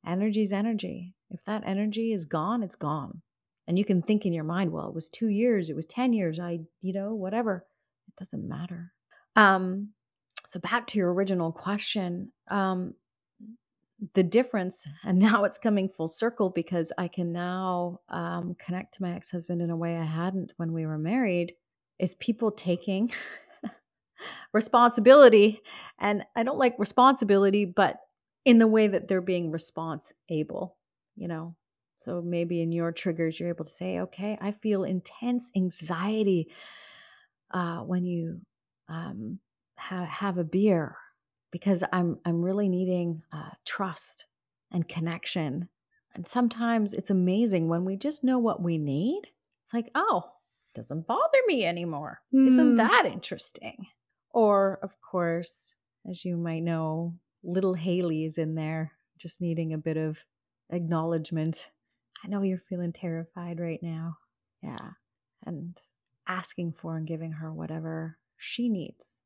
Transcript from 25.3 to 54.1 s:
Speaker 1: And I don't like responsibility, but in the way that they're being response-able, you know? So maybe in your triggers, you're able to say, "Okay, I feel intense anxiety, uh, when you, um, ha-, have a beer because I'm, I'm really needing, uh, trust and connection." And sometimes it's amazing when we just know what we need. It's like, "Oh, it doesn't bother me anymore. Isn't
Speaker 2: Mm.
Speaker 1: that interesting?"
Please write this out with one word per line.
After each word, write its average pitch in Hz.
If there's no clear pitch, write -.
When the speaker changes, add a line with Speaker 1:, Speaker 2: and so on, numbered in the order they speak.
Speaker 1:
And 202
I 226
don't 262
like 247
responsibility, 208
but 180
in 233
the 226
way 220
that 190
they're 190
being 175
response-able, 160
you 175
know? 165
So 175
maybe 170
in 165
your 170
triggers, 165
you're 175
able 170
to -
say, 185
"Okay, 196
I 202
feel 208
intense 233
anxiety, 185
uh, 170
when 180
you, 170
um, 165
ha-, 180
have 180
a 180
beer 180
because 185
I'm, 175
I'm 170
really 190
needing, 180
uh, 151
trust -
and 170
connection." 165
And 175
sometimes 233
it's -
amazing 185
when 170
we 190
just 294
know 254
what 226
we 170
need. 160
It's -
like, 233
"Oh, 320
it -
doesn't 139
bother 554
me 254
anymore. 165
Isn't 254
Speaker 2:
Mm. -
Speaker 1:
that 311
interesting?" -